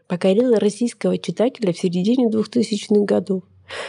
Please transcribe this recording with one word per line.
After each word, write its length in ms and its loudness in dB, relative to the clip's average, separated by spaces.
покорил 500 2
российского 600 -2
читателя 560 -2
в 60 -14
середине 500 2
двухтысячных 800 0
годов, 360 -2